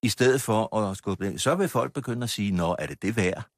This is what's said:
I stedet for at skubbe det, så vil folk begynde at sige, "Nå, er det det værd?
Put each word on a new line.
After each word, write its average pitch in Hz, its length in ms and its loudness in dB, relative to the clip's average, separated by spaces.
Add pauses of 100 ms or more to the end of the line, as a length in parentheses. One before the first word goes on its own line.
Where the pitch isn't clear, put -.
I 120 60 2
stedet 127 320 4
for 110 360 0
at 98 200 0
skubbe 95 280 -4
det, 85 160 -4
så 147 140 2
vil 190 140 0
folk - 240 -2
begynde 123 300 -6
at 113 60 -4
sige, 101 220 -2
"Nå, 87 280 2
er 76 80 -6
det - 140 -10
det 117 140 -2
værd? 92 280 0 (140)